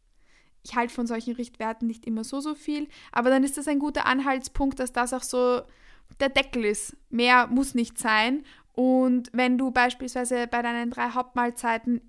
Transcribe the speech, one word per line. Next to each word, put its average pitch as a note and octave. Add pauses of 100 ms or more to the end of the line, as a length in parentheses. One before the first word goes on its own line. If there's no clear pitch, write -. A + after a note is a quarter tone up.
(640)
ich -
halte A#3+
von A#3+
solchen A#3
Richtwerten A3+
nicht A3+
immer A3
so, C4+
so D4+
viel, D4 (240)
aber A#3+
dann C4+
ist C#4
das D4
ein D4
guter D4
Anhaltspunkt, C4+
dass B3
das B3
auch B3+
so B3 (580)
der C#4
Deckel C4+
ist. - (140)
Mehr B3
muss C4+
nicht A#3
sein. A#3 (280)
Und B3+
wenn B3
du C4
beispielsweise B3
bei A#3+
deinen A#3+
drei A#3+
Hauptmahlzeiten A#3+